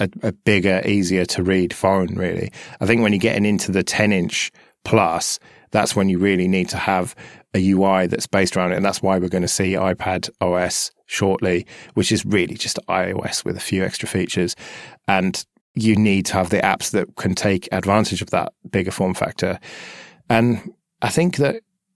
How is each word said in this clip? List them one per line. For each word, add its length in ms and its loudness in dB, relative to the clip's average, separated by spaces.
a, 40 -2
a 40 -2
bigger, 520 2
easier 420 2
to 160 -2
read 320 2
phone, 400 0
really. 380 -4
I 60 0
think 160 4
when 100 2
you're 80 2
getting 240 2
into 280 0
the 120 2
ten 280 2
inch 400 -2
plus, 560 0
that's 240 2
when 120 2
you 100 2
really 300 2
need 220 0
to 60 -6
have 400 -2
a 60 2
U 240 4
I 220 4
that's 220 -4
based 280 0
around 160 0
it. 40 0
And 80 0
that's 180 -2
why 160 2
we're 100 -2
gonna 200 -2
see 240 0
iPad 580 -2
O 140 0
S 380 -2
shortly, 600 0
which 180 0
is 120 0
really 300 0
just 240 -6
I 240 0
O 80 -4
S 240 -6
with 120 -6
a 40 -12
few 240 -2
extra 240 -6
features. 460 -2
And 360 0
you 180 4
need 320 4
to 60 -4
have 180 0
the 80 2
apps 320 0
that 240 -2
can 220 -2
take 340 0
advantage 500 0
of 100 -10
that 220 -2
bigger 220 -2
form 240 -2
factor. 460 -4
And 440 2
I 80 0
think 260 2
that 260 0